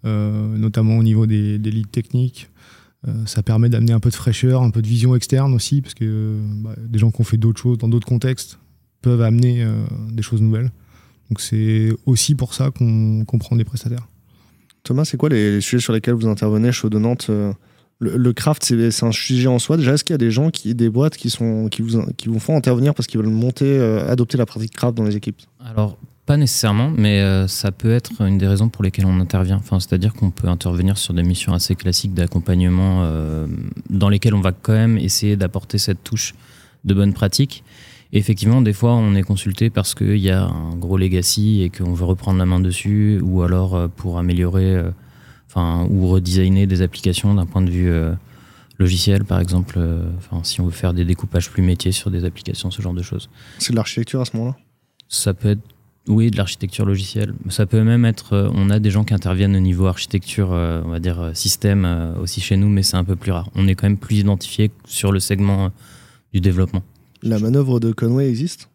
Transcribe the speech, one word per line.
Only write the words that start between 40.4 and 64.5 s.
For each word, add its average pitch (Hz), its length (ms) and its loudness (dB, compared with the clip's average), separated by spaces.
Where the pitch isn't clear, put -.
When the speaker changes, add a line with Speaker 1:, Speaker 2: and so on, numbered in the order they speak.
Speaker 3:
un 82 320 -4
gros 87 220 -2
legacy 95 640 0
et 90 80 0
qu'on 90 240 -4
veut 85 100 -2
reprendre 92 360 0
la 92 60 2
main 90 140 2
dessus, 104 640 2
ou 92 220 0
alors, 92 320 0
euh, 87 120 0
pour 87 300 -6
améliorer, 90 580 0
euh, 85 160 -2
enfin, 85 420 0
ou 92 180 2
redesigner 92 600 2
des 92 140 0
applications 95 520 0
d'un 95 120 0
point 92 160 -2
de 92 100 2
vue, 90 180 0
euh, 82 240 0
logiciel, 98 440 2
par 95 160 0
exemple, 90 380 -2
euh, 85 400 -2
enfin, 87 260 -8
si - 160 -8
on 90 60 0
veut 87 60 -2
faire 87 220 -2
des 87 120 0
découpages 87 440 -2
plus - 140 0
métiers 90 300 0
sur - 180 -4
des 90 140 -2
applications, - 440 -8
ce 90 120 -10
genre 90 120 -6
de 90 80 -6
choses. - 280 -10
Speaker 2:
C'est - 120 -4
de 120 60 0
l'architecture 117 420 -4
à 127 60 -2
ce - 100 -10
moment-là ? 120 220 -6
Speaker 3:
Ça - 260 -2
peut 104 180 0
être, 104 100 -2
oui, 113 220 4
de 101 40 -2
l'architecture 98 500 -4
logicielle. 98 480 -2
Ça 104 180 0
peut 110 160 2
même 117 220 4
être, 117 300 -2
euh, 101 200 2
on 98 160 2
a 104 100 4
des 107 120 2
gens 104 140 2
qui 107 80 0
interviennent 98 420 2
au 95 60 4
niveau 92 240 2
architecture, 92 640 -2
euh, 85 320 -2
on 82 60 -6
va 82 100 -4
dire, 87 220 -2
euh, 82 120 -6
système, 101 520 0
euh, 85 360 -2
aussi 90 200 -6
chez 98 160 0
nous, 98 100 2
mais 98 160 2
c'est 92 140 -4
un 90 80 0
peu 92 100 -2
plus 98 160 -6
rare. 87 240 -4
On 98 140 2
est 95 60 2
quand 98 120 0
même 101 100 2
plus 107 200 -2
identifié 104 520 0